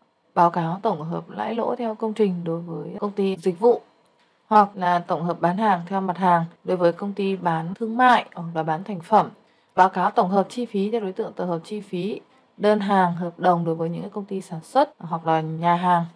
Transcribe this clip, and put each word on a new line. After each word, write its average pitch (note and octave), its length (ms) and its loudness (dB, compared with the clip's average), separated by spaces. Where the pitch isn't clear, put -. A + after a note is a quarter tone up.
báo E3+ 160 4
cáo E3+ 320 -2
tổng F3+ 200 -2
hợp E3 280 -8
lãi G#3+ 240 -6
lỗ A3+ 220 -2
theo A3+ 180 -6
công A3 180 -6
trình F#3 320 0
đối E3+ 160 -4
với E3+ 400 -12
công G3+ 120 -6
ty G3 240 -2
dịch F3 240 -4
vụ, A#3 200 4
hoặc G#3 280 6
là F3+ 240 0
tổng F3 260 -2
hợp E3+ 160 -4
bán F3 160 2
hàng G3+ 300 2
theo G3 140 -4
mặt F3+ 180 -4
hàng F3 260 4
đối F#3 120 0
với F3 160 4
công G3+ 200 -8
ty G3 240 -2
bán E3+ 380 -2
thương A3+ 220 -6
mại B3 380 6
hoặc E3+ 200 -10
là D#3+ 80 -2
bán D#3+ 220 -4
thành F#3+ 160 -8
phẩm, E3+ 300 4
báo F#3 140 6
cáo F#3 220 0
tổng G3+ 180 2
hợp G3 200 2
chi A#3+ 180 -6
phí G3+ 240 -2
theo A#3 100 -2
đối F#3+ 120 -6
tượng G3+ 200 -8
tổng F3+ 160 -6
hợp E3+ 160 -4
chi G#3+ 160 -10
phí, G3 400 -6
đơn G#3 240 2
hàng, F#3+ 340 2
hợp E3+ 240 -8
đồng F3 260 2
đối E3 100 -2
với E3 140 -4
những E3 220 -8
công G3+ 140 -10
ty G3 160 -8
sản E3 220 -12
xuất C#4+ 360 0
hoặc E3 280 -8
là D#3+ 140 2
nhà D#3+ 340 0
hàng, F3 300 2